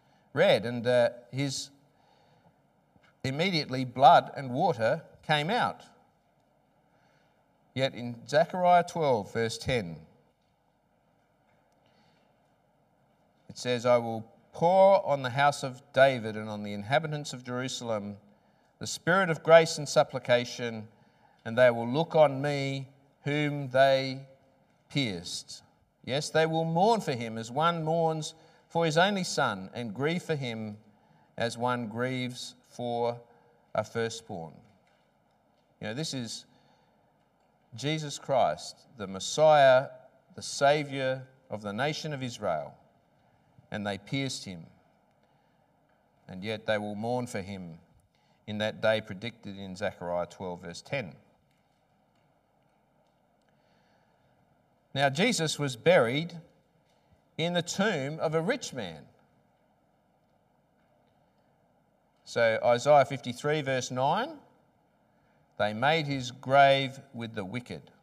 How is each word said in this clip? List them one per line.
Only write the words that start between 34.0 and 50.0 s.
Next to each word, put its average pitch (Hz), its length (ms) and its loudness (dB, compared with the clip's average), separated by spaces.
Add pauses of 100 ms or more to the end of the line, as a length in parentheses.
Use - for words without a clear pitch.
You 104 80 -10
know, 110 60 -8
this 156 200 -8
is 120 320 -10 (1300)
Jesus 147 440 -6
Christ, 95 580 0 (200)
the 104 100 -10
Messiah, 135 840 6 (460)
the - 80 -16
Saviour 135 840 0 (240)
of 104 100 -8
the 104 120 -8
nation 151 420 -4
of 131 80 -8
Israel, 90 520 -6 (960)
and 104 160 -6
they 98 120 -6
pierced 139 480 -6
him, 87 200 -14 (1600)
and 92 160 -14
yet 107 240 -6
they 107 120 2
will 104 160 -6
mourn 120 320 -4
for 104 160 -8
him 90 360 -12 (680)
in 107 120 -8
that 107 220 -4
day 110 200 2
predicted 101 580 -14
in 95 180 -12
Zechariah 87 500 -6